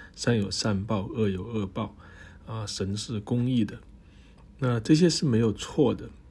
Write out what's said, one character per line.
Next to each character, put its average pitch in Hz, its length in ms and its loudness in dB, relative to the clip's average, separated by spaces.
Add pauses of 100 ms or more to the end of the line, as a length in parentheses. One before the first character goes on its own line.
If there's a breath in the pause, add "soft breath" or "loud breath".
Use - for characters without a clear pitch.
(160 loud breath)
“善 120 200 2
有 101 140 0
善 101 340 -2
报， 101 220 -2
恶 110 220 0
有 92 160 -4
恶 110 240 -4
报”， - 260 -8 (520 loud breath)
啊， 110 200 -8
“神 98 300 -4
是 107 240 -6
公 120 280 0
义 120 160 2
的”。 - 140 -6 (800 soft breath)
那 123 220 0
这 117 120 4
些 165 160 8
是 - 160 0
没 120 140 4
有 113 140 4
错 117 420 2
的， - 160 -8 (200)